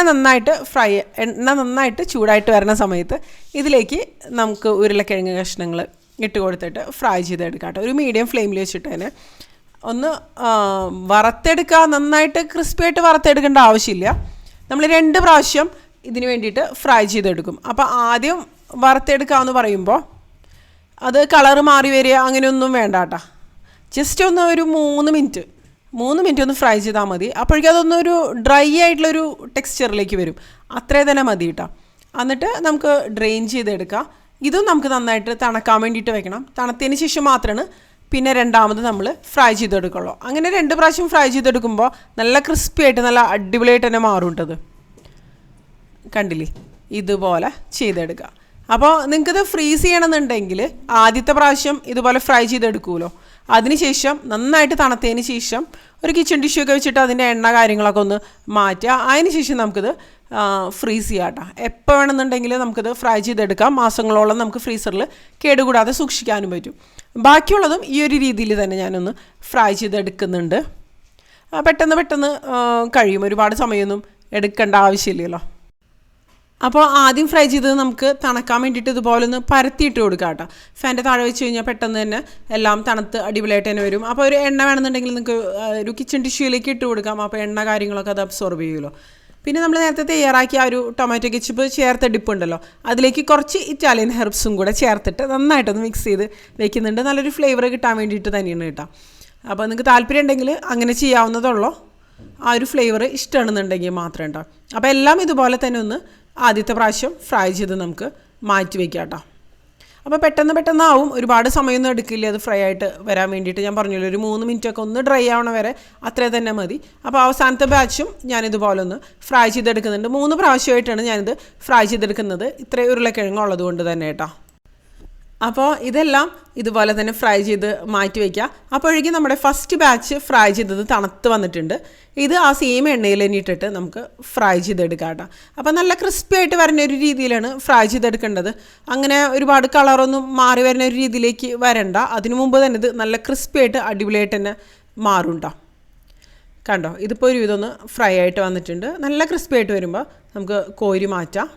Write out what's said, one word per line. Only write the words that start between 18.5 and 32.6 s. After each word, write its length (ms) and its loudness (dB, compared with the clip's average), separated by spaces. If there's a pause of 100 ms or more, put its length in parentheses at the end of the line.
വറുത്തെടുക്കുക 640 4
എന്ന് 160 -2
പറയുമ്പോൾ 380 0 (1080)
അത് 120 2 (140)
കളർ 260 8 (120)
മാറി 240 6
വരിക 220 6 (100)
അങ്ങനെയൊന്നും 520 2
വേണ്ട 220 0
കേട്ടോ. 180 -6 (800)
ജസ്റ്റ് 320 -2
ഒന്ന് 140 2 (100)
ഒരു 120 0 (100)
മൂന്ന് 420 0
മിനിറ്റ്, 260 -2 (560)
മൂന്ന് 260 0
മിനിറ്റ് 200 2
ഒന്ന് 140 -2
ഫ്രൈ 240 4
ചെയ്താൽ 280 -2
മതി. 160 -4 (140)
അപ്പോഴേക്കും 300 2
അതൊന്നൊരു 420 2 (320)
ഡ്രൈ 220 6 (160)
ആയിട്ടുള്ളൊരു 400 2 (320)
ടെക്സ്ചറിലേക്ക് 640 -4
വരും. 160 -4 (420)
അത്രേ 300 2
തന്നെ 220 2
മതി 200 -2
കേട്ടോ. 160 -8 (560)
എന്നിട്ട് 280 -4 (160)